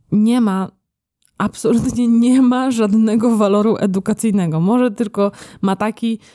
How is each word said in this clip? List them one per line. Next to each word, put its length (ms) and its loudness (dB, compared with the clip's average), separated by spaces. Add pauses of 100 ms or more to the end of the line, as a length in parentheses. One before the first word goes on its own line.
(120)
nie 300 2
ma, 300 -4 (640)
absolutnie 720 -2
nie 340 4
ma 300 2
żadnego 640 2
waloru 420 2
edukacyjnego. 800 -2
Może 320 2
tylko 400 -4 (300)
ma 140 -2
taki, 440 -4 (160)